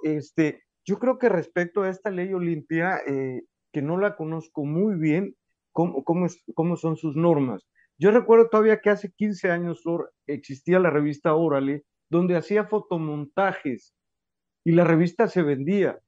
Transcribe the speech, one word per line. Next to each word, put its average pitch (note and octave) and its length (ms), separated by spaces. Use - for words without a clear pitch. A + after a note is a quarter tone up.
este, D3+ 580
yo G3 160
creo B3 180
que B3 100
respecto F3+ 540
a F#3+ 80
esta F#3+ 200
ley F#3 220
Olimpia, E3+ 760
eh, C3+ 360
que D3+ 100
no E3 160
la G3+ 160
conozco D#3+ 500
muy F#3 300
bien, D#3+ 400
cómo, E3 320
cómo E3+ 220
es, - 140
cómo E3+ 220
son D#3+ 200
sus D3+ 200
normas. D3 500
Yo F#3+ 140
recuerdo A3+ 380
todavía G#3+ 300
que G#3 100
hace G3+ 200
quince G3+ 400
años, E3+ 320
Flor, E3+ 300
existía C#3+ 500
la F3+ 120
revista D3 440
Órale, C#3+ 500
donde F3 280
hacía G#3 300
fotomontajes D#3+ 1300
y E3 80
la F3 120
revista E3+ 420
se F3+ 160
vendía. D3 640